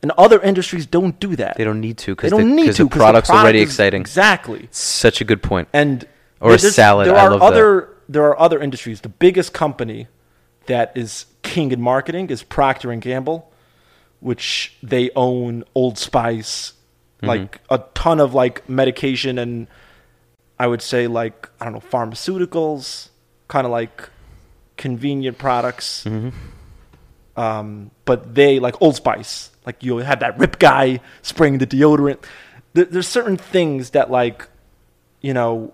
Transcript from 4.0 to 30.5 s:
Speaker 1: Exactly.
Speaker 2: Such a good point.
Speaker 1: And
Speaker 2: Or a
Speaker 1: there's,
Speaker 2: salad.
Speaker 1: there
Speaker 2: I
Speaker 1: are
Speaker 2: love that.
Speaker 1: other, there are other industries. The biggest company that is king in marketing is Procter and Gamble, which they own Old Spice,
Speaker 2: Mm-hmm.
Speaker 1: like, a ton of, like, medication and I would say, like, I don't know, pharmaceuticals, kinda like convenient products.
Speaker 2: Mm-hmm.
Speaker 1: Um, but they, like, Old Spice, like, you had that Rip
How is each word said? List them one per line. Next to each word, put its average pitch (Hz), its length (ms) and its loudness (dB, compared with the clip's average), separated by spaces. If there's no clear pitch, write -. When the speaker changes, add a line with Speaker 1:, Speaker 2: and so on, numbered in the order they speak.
Speaker 1:
Exactly. 175 720 -2
Speaker 2:
Such - 480 0
a 104 40 -4
good 104 180 0
point. 90 300 -4
Speaker 1:
And 143 320 0
Speaker 2:
Or 117 140 8
a - 20 6
Speaker 1:
there's, 202 180 4
Speaker 2:
salad. 104 320 6
Speaker 1:
there 90 100 4
Speaker 2:
I 101 100 8
Speaker 1:
are 95 40 6
Speaker 2:
love 101 100 4
that. 185 60 8
Speaker 1:
other, 208 420 4
there 147 160 0
are 147 160 2
other 165 200 4
industries. 123 420 -8
The 117 60 -14
biggest 180 440 2
company 117 560 -6
that 120 300 -2
is 117 300 -10
king 151 280 -4
in 127 100 -4
marketing 143 500 -4
is 123 120 -8
Procter 135 480 -4
and 117 100 -8
Gamble, 131 480 -8
which - 600 -8
they 127 320 -2
own 123 500 -4
Old 127 240 -2
Spice, 117 760 -6
Speaker 2:
Mm-hmm. 107 100 -6
Speaker 1:
like, 104 320 -6
a 131 80 0
ton 165 240 0
of, 135 160 2
like, 127 340 -2
medication 131 680 -4
and 120 300 -8
I 123 80 -2
would 120 160 -2
say, 123 240 -4
like, 117 420 -8
I 120 60 -12
don't 113 80 -12
know, 110 60 -14
pharmaceuticals, 156 1300 -8
kinda 131 200 -2
like 117 400 -8
convenient 131 640 -6
products. 123 680 -6
Speaker 2:
Mm-hmm. 110 260 -6
Speaker 1:
Um, 107 540 -8
but 123 300 -4
they, 139 240 4
like, 123 240 -4
Old 156 140 4
Spice, - 540 -6
like, - 180 -14
you 123 160 -4
had 131 220 -2
that - 180 -4
Rip - 200 0